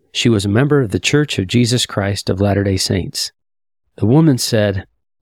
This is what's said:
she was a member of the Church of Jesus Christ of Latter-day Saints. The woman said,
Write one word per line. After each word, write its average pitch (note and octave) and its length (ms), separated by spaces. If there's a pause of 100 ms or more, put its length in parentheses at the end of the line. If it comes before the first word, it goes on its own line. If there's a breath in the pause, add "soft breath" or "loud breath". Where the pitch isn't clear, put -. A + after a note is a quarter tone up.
(120)
she - 160
was G#2 160
a G#2 40
member C#3 320
of G#2+ 100
the F#2 100
Church - 380
of G2 80
Jesus A#2+ 400
Christ G2+ 420
of F#2+ 120
Latter-day G2+ 360
Saints. - 560 (640)
The G2 100
woman C#3+ 320
said, G#2 480 (360)